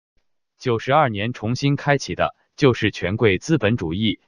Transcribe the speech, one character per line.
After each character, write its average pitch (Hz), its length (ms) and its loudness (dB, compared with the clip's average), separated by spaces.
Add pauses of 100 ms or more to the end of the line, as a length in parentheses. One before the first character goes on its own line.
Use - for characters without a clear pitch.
(580)
九 117 220 -2
十 127 120 -4
二 147 160 4
年 110 260 -4
重 113 220 -4
新 139 200 0
开 143 240 0
启 87 160 -8
的 80 180 0 (220)
就 131 180 4
是 110 160 0
权 92 260 -4
贵 104 220 2
资 160 220 0
本 107 180 2
主 82 160 -4
义， 107 340 -2